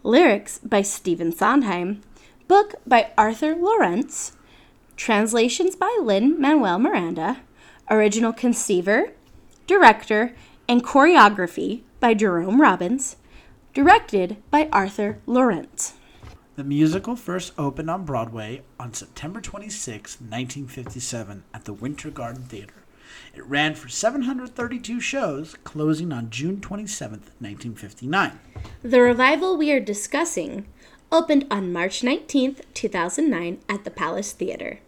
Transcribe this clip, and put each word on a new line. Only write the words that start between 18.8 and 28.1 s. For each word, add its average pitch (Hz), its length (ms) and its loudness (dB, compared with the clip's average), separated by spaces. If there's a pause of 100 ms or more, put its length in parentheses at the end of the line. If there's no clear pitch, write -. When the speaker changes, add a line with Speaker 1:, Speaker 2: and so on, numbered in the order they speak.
Speaker 2:
September - 480 -14
twenty-sixth, 196 800 -14
nineteen 127 460 -10
fifty-seven, 123 840 -12
at - 140 -18
the 202 80 -12
Winter 143 380 -10
Garden 127 320 -12
Theater. 104 420 -18 (480)
It - 140 -20
ran 147 260 -2
for 127 160 -16
seven 269 320 -2
hundred 247 280 -6
thirty-two 240 500 -8
shows, 160 640 -6
closing 156 500 -2
on 117 160 -6
June 165 320 -6
twenty-seventh, 196 760 -12
nineteen 110 340 -12
fifty-nine. 139 640 -6 (440)